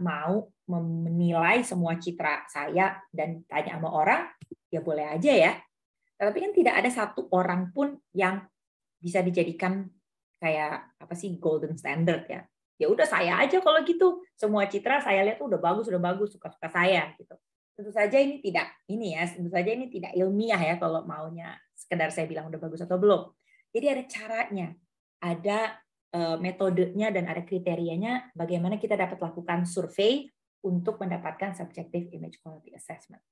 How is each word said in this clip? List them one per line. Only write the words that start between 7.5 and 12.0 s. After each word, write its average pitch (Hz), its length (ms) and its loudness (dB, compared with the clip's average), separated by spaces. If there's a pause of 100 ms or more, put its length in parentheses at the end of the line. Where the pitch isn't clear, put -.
pun 285 240 -2 (200)
yang 190 280 0 (580)
bisa 175 200 0
dijadikan 180 680 0 (480)
kayak 151 600 -2
apa - 200 -14
sih 185 220 -8
golden 156 360 0
standard 160 540 0